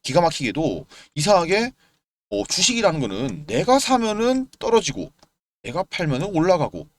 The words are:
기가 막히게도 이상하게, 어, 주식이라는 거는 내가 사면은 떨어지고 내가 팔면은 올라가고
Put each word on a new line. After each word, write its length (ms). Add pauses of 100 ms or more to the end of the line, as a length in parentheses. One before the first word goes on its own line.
기가 200
막히게도 640 (280)
이상하게, 580 (580)
어, 180
주식이라는 520
거는 460
내가 320
사면은 720 (100)
떨어지고 520 (520)
내가 220
팔면은 520
올라가고 520 (100)